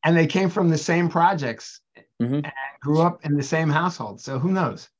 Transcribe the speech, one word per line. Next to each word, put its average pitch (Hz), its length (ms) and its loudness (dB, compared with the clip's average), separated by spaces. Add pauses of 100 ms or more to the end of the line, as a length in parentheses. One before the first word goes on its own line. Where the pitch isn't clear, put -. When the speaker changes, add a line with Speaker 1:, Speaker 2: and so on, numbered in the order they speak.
Speaker 1:
And 165 100 4
they 165 120 6
came 185 220 2
from 180 200 2
the 156 80 2
same 170 320 0
projects 165 720 -2 (400)
Speaker 2:
Mm-hmm. 123 140 -2
Speaker 1:
and 147 160 -4 (300)
grew 151 200 2
up 170 240 0
in 147 100 0
the 143 80 0
same 160 260 0
household. 147 520 -4
So 135 180 -8
who 165 120 -2
knows? 165 380 -4 (100)